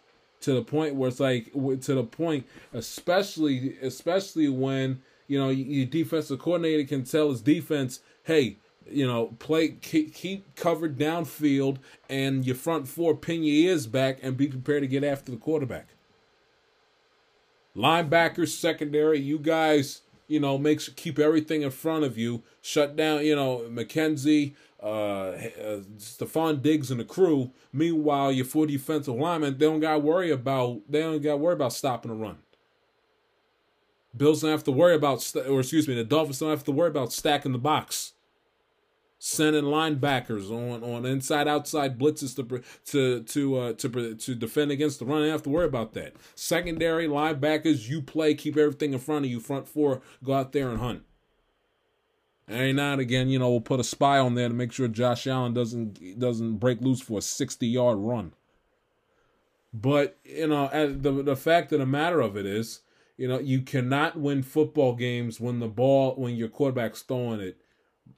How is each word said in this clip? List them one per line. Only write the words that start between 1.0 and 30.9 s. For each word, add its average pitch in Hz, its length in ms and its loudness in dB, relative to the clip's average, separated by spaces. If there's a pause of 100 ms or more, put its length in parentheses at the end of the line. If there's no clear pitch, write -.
it's 123 100 -4
like, 131 340 0
w-, 135 240 -2
to 135 160 -2
the 127 100 2
point, 151 440 -4 (240)
especially, 147 1080 -2
especially 165 680 -2
when, 131 540 0 (260)
you 139 100 0
know, 135 100 2
y-, 131 60 2
your 135 320 0
defensive 151 540 -2
coordinator 160 460 2
can 135 180 -2
tell 151 260 2
his 120 120 -2
defense, 143 580 2 (240)
"Hey, 143 340 2 (320)
you 139 160 0
know, 117 340 -2
play, 156 300 2
keep, - 460 -2
keep 190 400 -10
covered 160 420 -2
downfield, 143 800 0 (320)
and 135 360 0
your 127 100 0
front 151 320 -2
four 165 280 2
pin 165 280 -4
your 156 280 4
ears 139 160 0
back 131 360 0
and 127 140 -4
be 139 100 2
prepared 139 340 -2
to 139 60 -2
get 135 160 0
after 139 280 -2
the 113 60 -10
quarterback." 131 520 -4 (1900)
Linebackers, 160 760 2
secondary, 156 680 0
you 143 200 -2
guys, 156 640 2 (240)
you 151 120 0
know, 139 200 0
make 151 200 2
sure, - 160 -12
keep 147 220 -8
everything 156 460 2
in 131 80 -2
front 160 320 -2
of 113 160 -2
you. 117 240 -4 (180)
Shut 147 340 0
down, 156 300 2
you 151 100 4
know, 131 320 0
McKenzie, 147 840 0 (260)
uh, 104 60 -8
uh, 104 960 -4 (160)
Stephon 156 640 -2
Diggs 143 300 2
and 120 80 -4
the 110 40 -4
crew. 147 460 2 (220)
Meanwhile, 147 600 2
your 127 120 0
four 156 220 2
defensive 143 480 -2
linemen, 147 420 0
they 151 80 4
don't 156 140 4
gotta 156 180 2
worry 165 320 2
about, 127 580 0
they 147 120 0